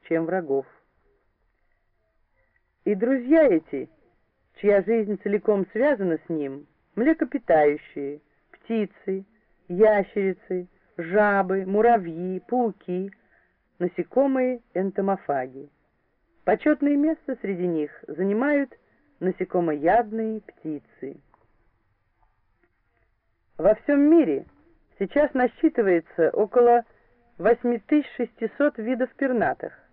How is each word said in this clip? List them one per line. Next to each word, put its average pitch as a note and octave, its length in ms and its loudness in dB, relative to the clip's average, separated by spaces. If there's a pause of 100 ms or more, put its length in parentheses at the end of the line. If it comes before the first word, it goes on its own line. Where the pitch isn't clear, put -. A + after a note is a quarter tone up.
чем E3 220 -4
врагов. D#3 400 -4 (2250)
И G3+ 100 0
друзья C4 540 2
эти, D#3 420 -2 (680)
чья G3+ 260 2
жизнь G#3 420 -2
целиком G3+ 480 0
связана G#3+ 540 0
с - 40 -20
ним, D3 380 -8 (280)
млекопитающие, D3+ 1200 0 (320)
птицы, G3 720 -6 (460)
ящерицы, F#3+ 960 0 (300)
жабы, G3 680 0
муравьи, F#3 840 0
пауки, G3 640 -4 (680)
насекомые-энтомофаги. F#3+ 1900 -4 (760)
Почетное C#4+ 540 0
место C#4+ 440 -2
среди F3+ 240 -4
них D#3+ 420 -4
занимают C4 680 -2 (440)
насекомоядные F#3+ 1160 -2
птицы. - 800 -14 (2500)
Во G3 180 4
всем C#4+ 240 0
мире C#4+ 460 4 (520)
сейчас - 360 0
насчитывается G#3 1000 0
около A#3+ 540 4 (520)
восьми A#3 420 0
тысяч D4+ 360 0
шестисот B3+ 640 -2
видов A#3+ 380 -4
пернатых. A3 640 -4 (160)